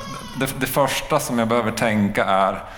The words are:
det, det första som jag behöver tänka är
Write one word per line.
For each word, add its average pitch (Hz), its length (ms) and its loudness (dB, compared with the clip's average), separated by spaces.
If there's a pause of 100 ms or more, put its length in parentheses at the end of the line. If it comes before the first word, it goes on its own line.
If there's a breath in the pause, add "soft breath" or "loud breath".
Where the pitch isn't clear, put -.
(400)
det, 131 200 -2
det 131 80 0
första - 520 0
som 120 200 -2
jag 113 80 2
behöver 113 240 2
tänka 107 540 2
är 95 380 2 (140 loud breath)